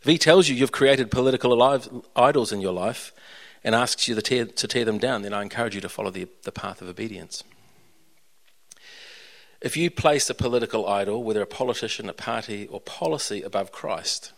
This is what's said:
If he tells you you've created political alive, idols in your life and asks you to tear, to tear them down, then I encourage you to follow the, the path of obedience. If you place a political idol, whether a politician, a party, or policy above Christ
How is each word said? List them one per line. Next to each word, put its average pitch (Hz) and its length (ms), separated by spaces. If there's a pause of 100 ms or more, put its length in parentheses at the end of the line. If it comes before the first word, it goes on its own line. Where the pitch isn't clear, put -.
If - 60
he 160 120
tells 165 300
you 135 80
you've 127 160
created 131 380
political 127 420
alive, 123 360 (280)
idols 127 360
in 101 80
your 95 120
life 90 400 (500)
and 110 120
asks 120 340
you 117 60
to 107 80
tear, 120 240
to - 200
tear 120 180
them 107 140
down, 117 240
then 101 120
I 101 80
encourage 107 320
you 98 80
to 92 60
follow 98 220
the, 92 160 (160)
the 98 100
path 98 280
of 92 80
obedience. 95 560 (2250)
If - 160
you 165 140
place 151 400
a - 40
political 117 540
idol, 101 340
whether 107 200
a - 40
politician, 113 640
a - 60
party, 107 520
or - 140
policy 104 640
above 98 280
Christ - 680